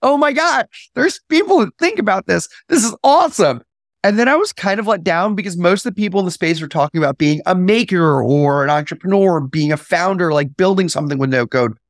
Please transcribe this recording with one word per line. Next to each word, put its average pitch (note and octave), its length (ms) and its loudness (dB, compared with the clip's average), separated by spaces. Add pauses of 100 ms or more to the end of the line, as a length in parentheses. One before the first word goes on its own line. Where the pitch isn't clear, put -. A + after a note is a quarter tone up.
"Oh C#4 160 2
my D4 160 2
gosh, D4 640 -4
there's C#4+ 240 -2 (100)
people F#4 300 2
who B3+ 180 0
think G4 220 -2
about G3 260 -2
this. F3 240 -2 (180)
This D4 160 2
is A3+ 200 -4
awesome." C4+ 580 2 (420)
And G3+ 140 0
then A#3+ 100 2
I C#4 80 2
was G4+ 160 0
kind G3+ 280 -4
of G#3 80 -6
let G3+ 160 -2
down F#3+ 320 0
because F#3+ 200 -6
most F3 300 0
of A3+ 80 -6
the G#3 80 -6
people G3 180 -2
in F#3+ 60 0
the F3 60 -4
space D#3+ 280 -2
were D#3+ 80 -10
talking D3+ 300 -2
about C#3+ 220 0
being D3+ 260 0
a F3+ 80 2
maker F3+ 720 2
or C#3+ 400 2
an C#3+ 80 0
entrepreneur, F3 680 0
being D3 320 -2
a D3 60 0
founder, F3 560 -2
like, C#3+ 240 -2
building F#3 320 2
something D3 300 -4
with C3+ 100 0
no B2+ 160 0
code, A#2+ 280 0 (160)